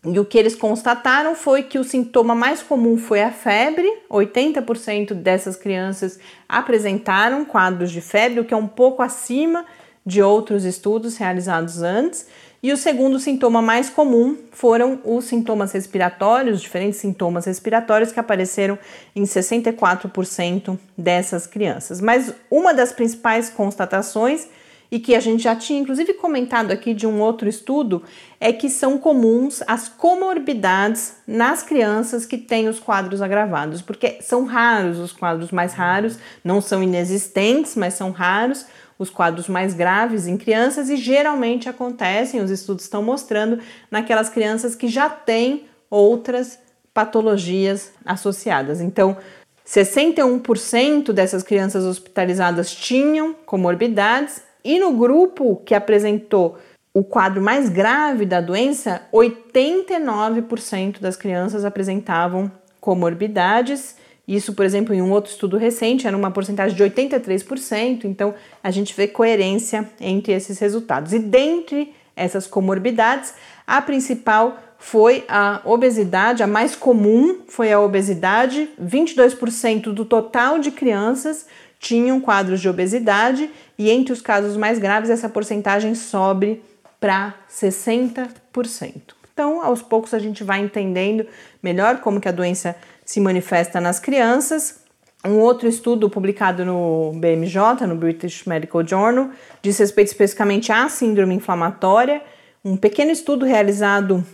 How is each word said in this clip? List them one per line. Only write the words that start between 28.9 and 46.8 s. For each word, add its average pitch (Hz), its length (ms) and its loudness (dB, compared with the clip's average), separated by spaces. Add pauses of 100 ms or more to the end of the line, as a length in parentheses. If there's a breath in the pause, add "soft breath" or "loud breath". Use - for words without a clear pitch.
comuns 254 680 2
as 226 240 -4
comorbidades 262 1200 0 (120)
nas 233 380 0
crianças 233 640 0
que 247 100 -6
têm 226 300 -2
os 220 120 -4
quadros 196 440 -2
agravados, 180 580 -2
porque - 400 -4
são 247 240 0
raros 220 540 2
os 175 120 -10
quadros 170 380 -4
mais 180 240 -2
raros, 196 460 -2 (240 loud breath)
não 190 180 0
são 190 220 -2
inexistentes, 190 920 0
mas 190 200 -2
são 185 160 -6
raros 202 560 -2 (320 loud breath)
os 190 100 -6
quadros 170 380 -2
mais 190 260 -2
graves 190 540 0
em 180 100 -2
crianças 254 500 0
e 285 80 -2
geralmente 254 720 0
acontecem, 247 720 -4
os 190 120 -2
estudos 190 320 -6
estão 208 180 -6
mostrando, 226 560 -2 (320 loud breath)
naquelas 220 400 -2
crianças 226 460 -4
que 247 120 -6
já 269 220 0
têm 247 540 -2 (260 loud breath)
outras 233 680 2 (340)